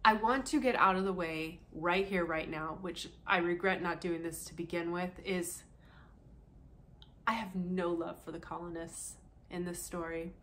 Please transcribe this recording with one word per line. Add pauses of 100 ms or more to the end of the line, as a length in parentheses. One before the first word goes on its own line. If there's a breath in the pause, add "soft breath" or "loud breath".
I
want
to
get
out
of
the
way (140)
right
here,
right
now,
which (180)
I
regret
not
doing
this
to
begin
with, (140)
is (1600 loud breath)
I
have
no
love
for
the
colonists (340)
in
this
story.